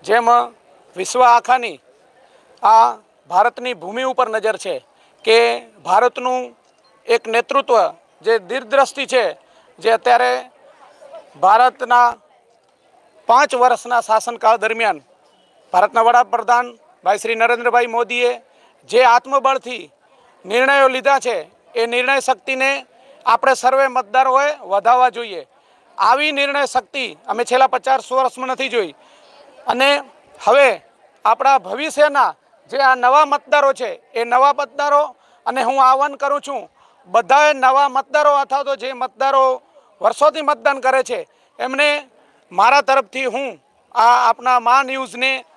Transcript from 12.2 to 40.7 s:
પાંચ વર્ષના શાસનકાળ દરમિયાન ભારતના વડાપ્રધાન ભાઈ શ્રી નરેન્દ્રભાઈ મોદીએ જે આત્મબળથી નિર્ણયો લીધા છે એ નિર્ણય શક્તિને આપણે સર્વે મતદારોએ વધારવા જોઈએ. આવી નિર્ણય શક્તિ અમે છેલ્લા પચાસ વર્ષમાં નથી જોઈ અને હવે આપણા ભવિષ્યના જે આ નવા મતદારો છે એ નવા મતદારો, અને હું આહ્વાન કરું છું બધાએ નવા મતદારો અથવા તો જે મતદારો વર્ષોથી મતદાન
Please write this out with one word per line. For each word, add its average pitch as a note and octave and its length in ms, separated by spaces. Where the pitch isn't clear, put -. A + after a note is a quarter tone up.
પાંચ C4 280
વર્ષના A#3+ 460
શાસનકાળ A3+ 560
દરમિયાન G#3+ 440
ભારતના G#3 280
વડાપ્રધાન A#3+ 760
ભાઈ G3 140
શ્રી A3+ 180
નરેન્દ્રભાઈ A#3+ 520
મોદીએ A#3+ 540
જે A#3 180
આત્મબળથી B3 880
નિર્ણયો C4 420
લીધા C4 320
છે G3 300
એ A3+ 100
નિર્ણય B3+ 340
શક્તિને C4 680
આપણે B3+ 280
સર્વે C4 340
મતદારોએ C4 760
વધારવા A3+ 480
જોઈએ. G#3 380
આવી C#4 340
નિર્ણય C#4 340
શક્તિ B3+ 520
અમે A3 160
છેલ્લા B3+ 240
પચાસ C4 440
વર્ષમાં B3+ 380
નથી B3+ 200
જોઈ G3+ 260
અને C#4 360
હવે A#3+ 380
આપણા C4 320
ભવિષ્યના C4+ 760
જે B3 60
આ C4 180
નવા C4 300
મતદારો C#4+ 480
છે G3+ 280
એ A#3 100
નવા C4 300
મતદારો, C#4+ 640
અને B3 180
હું C4 260
આહ્વાન C#4 260
કરું C#4 260
છું C4+ 300
બધાએ C4 480
નવા C4+ 360
મતદારો C#4+ 460
અથવા C#4 280
તો C4+ 120
જે C4 180
મતદારો B3+ 680
વર્ષોથી D4 400
મતદાન C#4 380